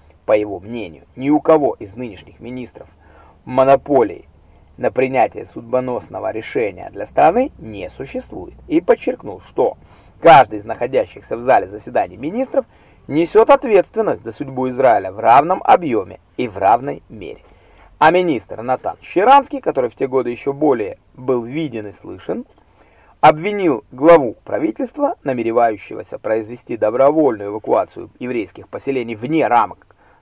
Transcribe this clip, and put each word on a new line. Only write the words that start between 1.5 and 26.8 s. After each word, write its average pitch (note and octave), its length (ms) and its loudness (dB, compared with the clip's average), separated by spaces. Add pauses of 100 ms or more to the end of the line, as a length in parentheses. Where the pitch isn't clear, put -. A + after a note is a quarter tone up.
из G2+ 180 -14
нынешних A2+ 420 -14
министров B2 480 -16 (600)
монополии C3 840 2 (480)
на A#2+ 140 -2
принятие B2+ 560 -2
судьбоносного A#2 840 -6
решения G#2 600 -6
для G#2 140 -10
страны G3 520 2
не G2+ 300 -12
существует, - 680 -14 (140)
и E3+ 140 0
подчеркнул, A3+ 680 -4
что - 300 -2 (420)
каждый C3 380 8
из G2+ 60 -12
находящихся A#2 760 -4
в A#2+ 40 -10
зале A#2 240 2
заседаний G2+ 520 -6
министров A#3 480 -4 (400)
несет E3+ 420 2
ответственность G#3+ 720 2
за A2+ 100 -10
судьбу C3 360 -6
Израиля A#2 440 2
в G2 60 -16
равном C#3 460 4
объеме A2+ 560 0 (160)
и B2+ 120 -4
в F#2+ 100 -10
равной B2 500 0
мере. F#2+ 320 -16 (580)
А D#3 120 6
министр E3 520 -2
Натан A#2+ 380 -6
Щеранский, C4 600 2
который - 280 -2
в A2+ 60 -10
те C#3 140 -4
годы B2+ 220 -2
еще A#2+ 220 -6
более C3+ 460 -2 (160)
был B2+ 280 -4
виден A#2+ 440 -8
и G2+ 60 -14
слышен, F#2+ 520 -12 (760)
обвинил D#3+ 720 2
главу C3+ 420 6 (100)
правительства, A#3+ 800 -4
намеревающегося A2+ 960 -2
произвести A2+ 580 -6
добровольную A#2 760 2